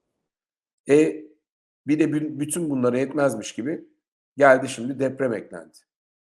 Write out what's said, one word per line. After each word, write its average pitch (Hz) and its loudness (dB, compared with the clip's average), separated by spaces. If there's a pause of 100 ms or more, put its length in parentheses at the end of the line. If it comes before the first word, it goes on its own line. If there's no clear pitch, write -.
(880)
E, 156 4 (640)
bir 151 0
de 165 4
bü-, 147 -4
bütün 156 -4
bunlara 123 0
yetmezmiş 135 -2
gibi 135 -8 (520)
geldi 131 6
şimdi 123 -8
deprem 131 -2
eklendi. 87 -12 (440)